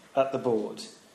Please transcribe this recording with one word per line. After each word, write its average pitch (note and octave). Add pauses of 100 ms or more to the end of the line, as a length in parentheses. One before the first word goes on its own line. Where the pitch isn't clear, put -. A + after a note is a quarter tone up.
(140)
at C3+
the C3
board. A2 (340)